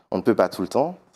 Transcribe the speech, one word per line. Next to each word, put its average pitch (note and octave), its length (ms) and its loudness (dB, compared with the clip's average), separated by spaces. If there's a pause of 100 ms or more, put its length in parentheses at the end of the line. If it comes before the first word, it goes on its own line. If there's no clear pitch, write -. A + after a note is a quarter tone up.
(100)
on F#2+ 80 -2
ne F#2 40 -4
peut A2+ 120 4
pas F#2 160 2
tout - 100 -8
le F2+ 80 -4
temps. D#3+ 280 -2 (200)